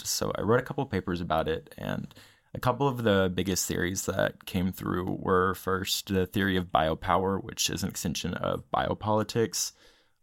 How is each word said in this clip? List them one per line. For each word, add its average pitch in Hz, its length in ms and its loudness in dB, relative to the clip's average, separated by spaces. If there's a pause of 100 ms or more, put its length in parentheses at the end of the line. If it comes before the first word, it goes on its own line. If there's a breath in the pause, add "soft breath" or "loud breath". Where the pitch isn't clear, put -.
so - 340 -2
I - 40 -2
wrote 113 200 4
a - 20 -2
couple - 220 -4
papers 92 360 -2
about 80 280 0
it, - 280 -4
and - 360 -6 (400 soft breath)
a - 60 -6
couple 127 280 0
of 120 160 -2
the 98 300 4
biggest 92 340 0
theories 90 380 -2
that 95 400 -2
came 92 260 0
through 95 480 -2
were 92 360 2
first - 520 -2
the 95 180 2
theory 98 320 2
of 90 140 0
biopower, 90 720 2
which - 260 -4
is 87 140 -4
an 98 60 0
extension - 460 -4
of 50 360 -2
biopolitics. 107 1040 0 (500 soft breath)